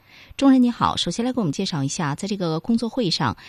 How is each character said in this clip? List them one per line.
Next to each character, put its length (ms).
忠 160
仁 100
你 80
好， 260
首 140
先 140
来 80
给 80
我 40
们 80
介 120
绍 180
一 60
下， 260
在 140
这 80
个 240
工 180
作 100
会 180
议 40
上， 260